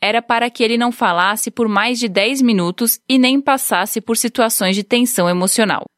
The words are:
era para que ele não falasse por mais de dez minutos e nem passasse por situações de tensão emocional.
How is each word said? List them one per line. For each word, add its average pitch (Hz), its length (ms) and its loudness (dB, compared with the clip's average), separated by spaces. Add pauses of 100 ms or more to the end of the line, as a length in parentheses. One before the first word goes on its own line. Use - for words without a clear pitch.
era 214 200 -2
para 233 280 0
que 240 120 -6
ele 233 160 0
não 240 140 0
falasse 196 580 0
por 226 200 -2
mais 214 280 0
de 233 120 -2
dez 214 320 0
minutos 220 640 0
e 262 100 2
nem 254 220 4
passasse 226 600 -2
por 226 160 -4
situações 220 580 0
de 202 80 -2
tensão 240 460 0
emocional. 180 560 0 (120)